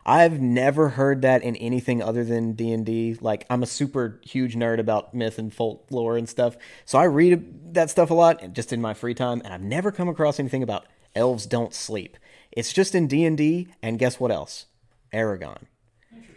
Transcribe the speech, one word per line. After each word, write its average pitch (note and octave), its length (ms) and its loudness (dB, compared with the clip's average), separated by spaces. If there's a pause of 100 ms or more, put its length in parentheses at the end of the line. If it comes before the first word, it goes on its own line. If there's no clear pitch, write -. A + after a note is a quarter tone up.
I've D#3+ 340 6
never C3+ 500 2
heard C3+ 320 0
that C3 200 4
in A#2 140 -4
anything A#2+ 460 -2
other A2+ 220 -2
than A2+ 300 -2
D A#2 180 -2
and A2+ 140 -2
D. A2+ 340 -2
Like, G#2+ 300 -2
I'm B2 120 0
a A#2+ 40 -2
super B2+ 580 -4
huge B2+ 320 -4
nerd A#2 220 0
about A2 360 0
myth A2+ 240 -4
and A2 140 -8
folklore A#2 640 -2
and A#2 120 -2
stuff. A#2+ 280 0 (300)
So - 120 2
I D#3 60 6
read E3+ 720 2
that E3 160 2
stuff E3+ 200 4
a E3+ 40 2
lot, E3 280 6
and F#2 120 -16
just - 180 -8
in A#2 80 -2
my A2 140 -4
free A#2+ 200 -6
time, A#2+ 300 -4
and G2 80 -16
I've F2+ 80 -12
never D3+ 320 -2
come F3+ 160 -4
across D3+ 320 0
anything C3 220 -2
about A2 240 -4 (280)
elves A#2 300 0
don't A#2 300 -2
sleep. G2+ 420 -10 (340)
It's - 220 -6
just F#3+ 220 2
in E3+ 140 2
D C#3+ 180 2
and D#3+ 100 2
D, D#3+ 320 0 (140)
and A2+ 160 -4
guess B2 200 0
what B2 140 0
else? - 340 -8 (460)
Aragorn. F#2+ 520 -6 (720)